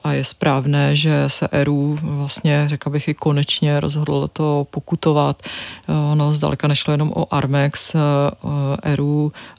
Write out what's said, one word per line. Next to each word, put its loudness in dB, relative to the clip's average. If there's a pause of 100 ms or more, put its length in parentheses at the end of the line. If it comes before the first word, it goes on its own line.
a 0
je 0
správné, 2
že 2
se -4
R 2
U 0
vlastně, 0
řekla -4
bych, -2
i -2
konečně 0
rozhodl -2
to 0
pokutovat. 0
Eh, -4
ono 2
zdaleka -2
nešlo 0
jenom 2
o -2
Armex, 0
eh, 4 (840)
R 0
U 0 (260)